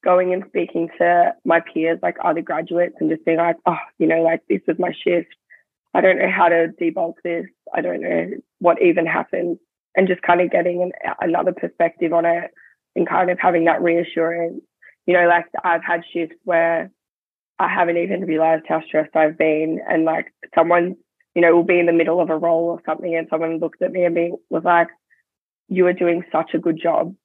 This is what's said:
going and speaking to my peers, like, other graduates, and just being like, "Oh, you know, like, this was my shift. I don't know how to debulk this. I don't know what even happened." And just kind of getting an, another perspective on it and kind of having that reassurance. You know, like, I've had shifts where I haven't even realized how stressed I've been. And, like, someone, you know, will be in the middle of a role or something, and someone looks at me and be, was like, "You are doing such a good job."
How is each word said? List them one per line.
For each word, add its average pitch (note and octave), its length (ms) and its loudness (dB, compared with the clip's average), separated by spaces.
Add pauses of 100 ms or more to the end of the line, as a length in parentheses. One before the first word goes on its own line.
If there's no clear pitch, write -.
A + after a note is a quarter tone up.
going F3+ 300 2
and F#3+ 160 -4
speaking E3+ 480 -4
to F3 380 2 (100)
my E3 160 2
peers, E3 420 -2
like, F3 220 -2
other E3 160 0
graduates, E3+ 580 -4
and D#3+ 120 -2
just D#3+ 160 -4
being E3 120 0
like, E3+ 180 0 (100)
"Oh, F3 100 0 (220)
you E3 80 2
know, E3 160 2
like, E3 260 0
this F#3+ 180 -2
was E3+ 120 -2
my F3 140 -2 (120)
shift. F3 240 0 (640)
I F#3 80 0
don't F#3+ 180 4
know F#3 120 0
how F3+ 180 2
to E3+ 200 4 (120)
debulk E3 340 -2 (100)
this. E3+ 220 -6 (280)
I E3 80 -2
don't F3 180 -4
know E3+ 300 -4 (300)
what F3 200 2
even E3+ 240 2
happened." E3 540 -4 (380)
And F#3+ 100 2
just F#3 160 -2
kind F3 180 2
of F3 100 0
getting F3 320 0
an, F3+ 100 -4 (280)
another F3 320 0
perspective E3+ 600 -4
on E3+ 120 2
it E3+ 280 -2 (420)
and E3 140 -2
kind F3+ 220 0
of F3+ 100 -2
having F3+ 240 2
that E3 180 2
reassurance. E3+ 800 -2 (440)
You F3 80 2
know, F3 120 4
like, E3+ 200 2 (180)
I've E3+ 180 0
had E3+ 200 -4 (100)
shifts E3 320 -6
where E3 480 0 (680)
I F#3+ 80 0
haven't F3 300 0
even F#3 240 -2
realized D#3+ 480 0
how D#3+ 140 -2
stressed D#3 340 -2
I've D#3 200 2
been. D#3+ 520 0
And, D#3+ 160 0
like, D#3+ 280 -4 (220)
someone, F3 400 2 (400)
you E3+ 80 2
know, E3+ 100 6
will E3+ 120 6
be F3 160 2
in E3+ 60 2
the E3+ 60 2
middle E3 280 2
of E3 100 0
a D#3+ 80 -2
role E3+ 300 0
or E3+ 180 -6
something, E3 300 -4
and E3 120 -4
someone D#3+ 300 -2
looks D#3+ 240 -6
at F3+ 80 -2
me F3 140 0
and E3+ 100 0
be, E3+ 180 -2 (180)
was - 120 -2
like, F3+ 260 2 (800)
"You F#3 200 2
are F3+ 40 2
doing F3 380 0
such E3 240 -2
a E3 40 0
good D#3+ 220 -2
job." E3+ 440 -2